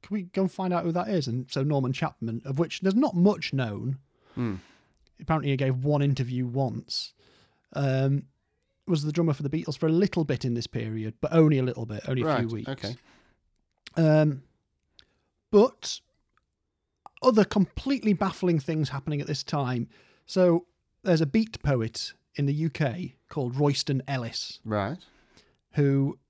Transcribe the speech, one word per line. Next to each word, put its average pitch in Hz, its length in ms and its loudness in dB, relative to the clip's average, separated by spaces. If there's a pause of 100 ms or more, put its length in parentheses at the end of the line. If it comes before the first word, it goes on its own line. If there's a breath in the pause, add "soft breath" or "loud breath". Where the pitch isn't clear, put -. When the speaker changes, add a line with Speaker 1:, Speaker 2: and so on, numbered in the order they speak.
Speaker 1:
"Can - 140 -10
we 202 80 -4
go 185 180 -2
and 190 100 2
find 185 220 -2
out 170 100 0
who 170 80 0
that 175 180 -2
is?" 160 180 0
And 123 220 -4
so 143 140 -2
Norman 139 300 0
Chapman, 120 500 -4
of 135 160 -4
which - 220 -2
there's 190 140 2
not 247 200 2
much 175 380 2
known, 123 440 -4 (380 soft breath)
Speaker 2:
Hmm. 117 200 -2 (640 soft breath)
Speaker 1:
apparently 151 320 -2
he 135 60 0
gave 131 260 0
one 147 180 2
interview 127 460 0
once, 120 680 -6 (600 soft breath)
um, 135 500 0 (640)
was 156 160 0
the 151 80 -2
drummer 160 220 2
for 147 100 -6
the 139 60 -2
Beatles 160 280 -4
for 160 100 0
a 160 40 2
little 175 320 2
bit 135 220 -2
in 120 80 0
this 117 140 -4
period, 110 540 -6
but 151 120 -4
only 156 240 6
a 131 60 2
little 123 220 -4
bit, 107 220 -8
only 131 140 -2
a - 40 0
Speaker 2:
Right, 143 140 0
Speaker 1:
few 120 80 -2
weeks. 110 220 -6
Speaker 2:
okay. 139 260 -8 (1000 soft breath)
Speaker 1:
Um, 151 460 4 (1080)
but - 480 4 (1200)
other 220 220 6
completely 214 680 0
baffling 180 460 0
things 156 300 -2
happening 143 320 -4
at 143 60 -8
this 147 160 -4
time. 127 440 -2 (380 soft breath)
So 175 400 4 (380)
there's 165 180 2
a 160 40 2
beat 220 360 -2
poet 120 520 -2 (220)
in 143 100 0
the 139 80 2
U 156 160 0
K 156 460 -4 (120)
called 127 300 -6
Royston 143 500 0
Ellis, 123 560 -8
Speaker 2:
Right. 107 340 -2 (760 soft breath)
Speaker 1:
who 139 440 2 (120)